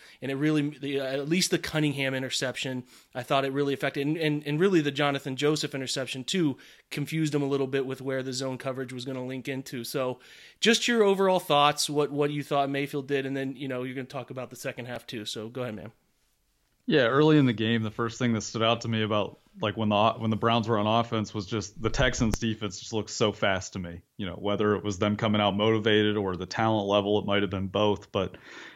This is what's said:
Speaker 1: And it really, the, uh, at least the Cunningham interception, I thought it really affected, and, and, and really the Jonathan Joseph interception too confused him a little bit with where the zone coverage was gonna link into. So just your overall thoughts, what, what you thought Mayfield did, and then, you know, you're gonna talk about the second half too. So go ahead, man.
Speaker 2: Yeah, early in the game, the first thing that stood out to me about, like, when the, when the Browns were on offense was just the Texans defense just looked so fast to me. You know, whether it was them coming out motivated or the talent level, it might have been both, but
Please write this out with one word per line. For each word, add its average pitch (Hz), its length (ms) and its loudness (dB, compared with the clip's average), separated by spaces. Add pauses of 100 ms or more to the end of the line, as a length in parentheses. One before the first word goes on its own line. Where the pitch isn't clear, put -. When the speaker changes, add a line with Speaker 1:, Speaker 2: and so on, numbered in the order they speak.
(220)
Speaker 1:
And 135 100 -4
it 135 40 -4
really, 151 340 2
the, 135 300 -4
uh, 135 40 -4
at 139 240 -4
least 185 220 2
the 170 80 2
Cunningham 139 560 0
interception, 131 720 -4 (300)
I 123 80 -6
thought 139 220 0
it 135 80 -2
really 139 220 0
affected, 139 320 -2
and, 156 100 0
and, 151 300 0
and 147 120 -2
really 185 220 6
the 143 100 2
Jonathan 139 460 -2
Joseph 147 380 0
interception 131 500 -6
too 160 320 0 (340)
confused 151 440 -2
him 143 80 2
a 139 40 0
little 139 200 0
bit 131 180 0
with 131 160 -6
where 131 220 -4
the 131 100 -6
zone 131 240 -4
coverage 131 380 -8
was 123 100 -10
gonna 127 220 -6
link 131 200 -8
into. 135 380 -6
So 127 360 -4 (380)
just 226 300 2
your 233 160 4
overall 190 340 4
thoughts, 147 520 4
what, 147 200 0
what 147 200 0
you 147 120 -4
thought 139 280 0
Mayfield 139 380 -4
did, 135 180 0
and 135 100 -4
then, 135 200 -4
you 139 120 -8
know, 127 140 -4
you're 127 120 -8
gonna 131 120 -8
talk 127 240 -10
about 123 180 -10
the 120 80 -18
second 123 300 -8
half 120 200 -10
too. 104 200 -8
So 113 220 -8
go 127 140 -8
ahead, 113 140 -6
man. 104 160 -12 (920)
Speaker 2:
Yeah, 139 220 6
early 151 280 6
in 139 100 8
the 120 60 4
game, 110 300 2
the 107 80 -2
first 117 280 -4
thing 120 160 2
that 104 80 0
stood 110 200 -4
out 117 200 2
to 117 60 -6
me 110 140 0
about, 104 380 -2 (200)
like, 107 160 0
when 107 120 0
the, 104 300 4
when 113 120 0
the 110 60 2
Browns 117 320 2
were 113 100 2
on 104 80 0
offense 113 480 0
was 104 120 -6
just 110 360 -6
the 110 80 0
Texans 127 480 0
defense 110 400 -6
just - 140 -14
looked 104 180 -4
so 107 220 2
fast 95 400 -2
to 98 80 -8
me. 87 220 -10 (160)
You 101 80 -6
know, 87 80 -6
whether 101 420 2
it - 80 -2
was 98 140 -2
them 104 180 2
coming 104 240 2
out 101 160 2
motivated 107 600 4
or 95 200 -2
the 90 100 -6
talent 110 400 0
level, 104 320 4
it 95 80 -2
might 101 160 2
have 95 80 0
been 98 160 -4
both, 101 460 0
but 95 240 -4 (400)